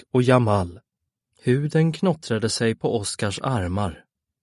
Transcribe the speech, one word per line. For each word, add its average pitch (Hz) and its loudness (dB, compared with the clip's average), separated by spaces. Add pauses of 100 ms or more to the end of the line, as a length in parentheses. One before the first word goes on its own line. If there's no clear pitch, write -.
(100)
och 127 2
Jamal. 104 2 (600)
Huden 151 2
knottrade 117 -2
sig 113 0
på 117 -2
Oskars 104 -6
armar. 98 -2 (380)